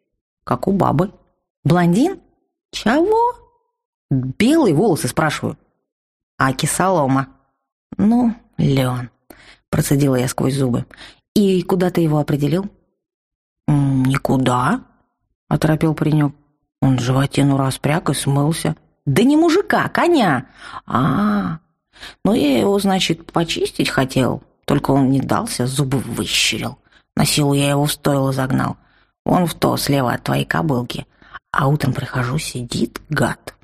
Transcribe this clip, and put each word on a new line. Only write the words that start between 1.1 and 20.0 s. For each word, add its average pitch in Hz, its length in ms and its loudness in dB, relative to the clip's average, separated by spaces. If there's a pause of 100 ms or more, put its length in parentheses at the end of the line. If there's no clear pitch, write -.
«Блондин?» 175 580 2 (520)
«Чего?» 427 600 0 (760)
«Белые 190 640 2
волосы, 165 340 0
спрашиваю». - 480 -2 (840)
«Аки 135 280 -6
солома». 143 600 -2 (680)
«Ну, 233 380 0 (240)
Леон», 127 520 -2 (640)
процедила 143 400 2
я 127 140 0
сквозь 131 260 -2
зубы. 131 320 -2 (480)
«И 190 280 4
куда 180 280 0
ты 170 100 0
его 151 200 2
определил?» 147 500 -2 (960)
«М, 139 380 2
никуда», 131 800 0 (640)
оторопел 156 480 0
паренёк. 151 360 0 (480)
«Он 131 200 2
животину 135 560 0
распряг 139 520 -2
и 147 60 0
смылся». 147 600 -2 (280)
«Да 143 200 2
не 294 120 4
мужика, 330 520 2
коня!» 233 580 2 (400)